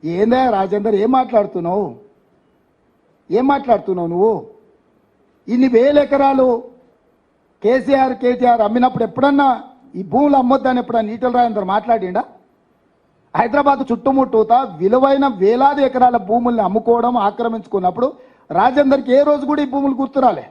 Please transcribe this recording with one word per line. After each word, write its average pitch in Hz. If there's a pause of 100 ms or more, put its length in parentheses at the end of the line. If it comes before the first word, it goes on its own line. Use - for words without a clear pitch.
ఏందే 233
రాజేందర్, 208
ఏం 214
మాట్లాడుతున్నావు, 196 (1400)
ఏం 240
మాట్లాడుతున్నావు 220
నువ్వు? 180 (1000)
ఇన్ని 240
వేల 262
ఎకరాలు 269 (1000)
కేసీఆర్, 262
కేటీఆర్ 247
అమ్మినప్పుడు 240
ఎప్పుడన్నా 277 (320)
ఈ 185
భూములు 269
అమ్మొద్దని 254
ఎప్పుడన్నా 226
ఈటల 247
రాజేందర్ 233
మాట్లాడిండా? 202 (1120)
హైదరాబాద్ 269
చుట్టుముట్టూతా 233
విలువైన 254
వేలాది 254
ఎకరాల 254
భూముల్ని 233
అమ్ముకోవడం, 233
ఆక్రమించుకున్నప్పుడు 208 (380)
రాజేందర్కి 262
ఏ 285
రోజు 285
కూడా 294
ఈ 294
భూములు 277
గుర్తురాలే. 254